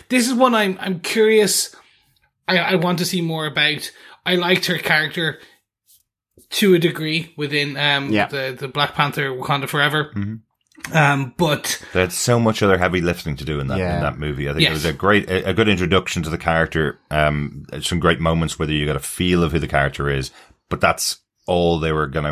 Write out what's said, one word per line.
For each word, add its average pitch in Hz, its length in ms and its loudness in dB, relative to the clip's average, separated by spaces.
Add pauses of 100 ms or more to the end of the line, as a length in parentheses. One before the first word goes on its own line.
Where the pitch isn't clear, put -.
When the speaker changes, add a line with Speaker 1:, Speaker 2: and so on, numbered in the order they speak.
Speaker 1:
this 247 200 2
is 262 60 -2
one 247 200 4
I'm, 202 260 0
I'm 185 200 -4
curious. 214 760 2 (720)
I, 180 100 2
I 180 180 0
want 175 240 0
to 180 40 -2
see 185 160 -2
more 160 260 -4
about. 151 440 -2 (340)
I 180 120 0
liked 180 300 2
her 175 120 -2
character 156 600 -2 (1120)
to 196 240 4
a 170 40 8
degree 156 580 -2
within, 143 400 -2
um, 143 340 0
Speaker 2:
Yeah. 104 160 2
Speaker 1:
the, 131 320 -6
the 139 100 -8
Black 143 260 -2
Panther 143 360 -2
Wakanda 131 380 -4
Forever. 147 460 0
Speaker 3:
Mm-hmm. 101 200 -4 (600)
Speaker 1:
Um, 143 400 2
but 151 440 -2 (120)
Speaker 3:
They - 80 2
had 92 120 2
so 120 280 2
much 110 220 2
other 98 160 6
heavy 90 240 2
lifting 82 340 -2
to 69 80 -12
do 73 160 -4
in 69 80 -4
that, 65 100 -2
Speaker 2:
Yeah. 90 180 -2
Speaker 3:
in 85 60 -2
that 71 160 -4
movie. 71 300 -4
I 71 40 -2
think 78 100 -2
it - 20 4
Speaker 1:
Yes. 78 80 2
Speaker 3:
was 76 140 -2
a 82 60 0
great, 98 360 2
a, 92 220 0
a - 40 2
good 107 140 2
introduction 90 540 2
to 82 80 -6
the 82 80 -4
character. 82 600 0 (120)
Um, 73 560 0 (160)
some 87 180 -2
great 82 180 2
moments 82 400 0
where 78 120 -2
you 76 160 0
got 73 100 -2
a 69 40 -6
feel 90 440 0
of 76 80 0
who 82 60 0
the 73 100 -4
character 71 400 -2
is, 69 220 -2 (400)
but - 100 -4
that's - 380 0 (280)
all 85 340 2
they 80 120 0
were 78 140 -2
gonna 73 260 -4